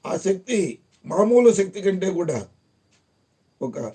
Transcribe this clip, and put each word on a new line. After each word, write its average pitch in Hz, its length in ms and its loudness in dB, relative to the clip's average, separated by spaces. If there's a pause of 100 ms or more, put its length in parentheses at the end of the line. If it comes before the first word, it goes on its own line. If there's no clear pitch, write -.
ఆ 143 40 -2 (140)
శక్తి 196 320 -2 (520)
మామూలు 226 380 6 (100)
శక్తి 196 260 -4
కంటే 190 240 0 (100)
కూడా 151 200 -4 (1200)
ఒక 120 160 -8 (180)